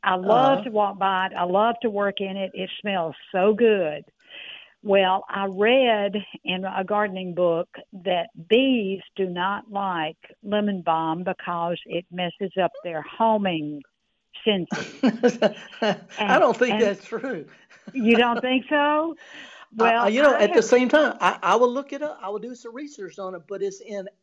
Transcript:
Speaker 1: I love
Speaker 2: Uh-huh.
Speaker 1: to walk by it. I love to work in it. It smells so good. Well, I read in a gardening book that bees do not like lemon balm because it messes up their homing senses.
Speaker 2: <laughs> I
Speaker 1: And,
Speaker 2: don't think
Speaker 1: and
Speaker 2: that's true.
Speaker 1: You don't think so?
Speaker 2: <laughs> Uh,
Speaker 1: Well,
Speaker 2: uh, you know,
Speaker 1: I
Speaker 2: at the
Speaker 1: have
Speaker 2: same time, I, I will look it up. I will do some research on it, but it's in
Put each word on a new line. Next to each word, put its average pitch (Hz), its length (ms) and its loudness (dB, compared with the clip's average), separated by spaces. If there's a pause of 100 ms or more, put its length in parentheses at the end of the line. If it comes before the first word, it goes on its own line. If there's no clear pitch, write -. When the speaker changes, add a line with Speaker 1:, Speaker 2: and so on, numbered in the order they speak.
Speaker 1:
I 185 120 0
love 240 440 4
Speaker 2:
Uh-huh. 214 40 -8
Speaker 1:
to 240 80 -8
walk 202 280 0
by 190 280 0
it. 185 100 -8
I 180 60 -2
love 208 400 2
to 233 60 0
work 202 300 -2
in 190 160 -6
it. 190 180 -6
It 185 160 -8 (120)
smells 180 340 -4 (160)
so 202 220 4
good. 196 500 2 (800)
Well, 196 460 2
I 196 200 -6
read 208 680 2 (300)
in 185 180 -4
a 190 220 -4
gardening 190 500 -4
book 175 320 0 (240)
that 180 380 -4 (180)
bees 220 540 2 (160)
do 190 80 -2
not 185 440 -4
like 180 460 -4 (260)
lemon 202 420 -2
balm 165 420 0
because 175 600 -4
it 175 240 -6
messes 180 480 -6
up 180 140 2 (140)
their 165 160 -6
homing 175 800 0 (640)
senses. - 580 -2
Speaker 2:
<laughs> - 760 0
I 208 160 0 (200)
Speaker 1:
And, 214 240 2
Speaker 2:
don't 277 140 4
think 247 200 2
Speaker 1:
and 214 60 2
Speaker 2:
that's 202 220 0
true. 220 420 -8 (460)
Speaker 1:
You 233 240 4
don't 233 240 2
think 254 300 0
so? 302 520 2
Speaker 2:
<laughs> - 40 -20 (460)
Uh, 220 120 0
Speaker 1:
Well, 233 220 4
Speaker 2:
uh, - 20 4
you 233 160 2
know, 285 80 8
Speaker 1:
I 214 140 4
Speaker 2:
at 202 40 2
the - 60 0
Speaker 1:
have 226 80 6
Speaker 2:
same 247 260 4
time, 277 320 4
I, 180 220 2
I 185 140 4
will 247 140 4
look 277 220 -8
it 277 80 -8
up. 202 220 -8
I 190 60 -8
will 208 100 -8
do 240 160 -12
some 233 180 -18
research 226 460 -14
on 185 160 -10
it, 170 120 -16
but 196 140 -8
it's 196 200 -6
in 202 280 -10 (140)